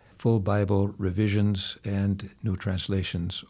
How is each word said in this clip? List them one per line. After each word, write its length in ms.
full 220
Bible 580
revisions 840
and 460
new 140
translations 960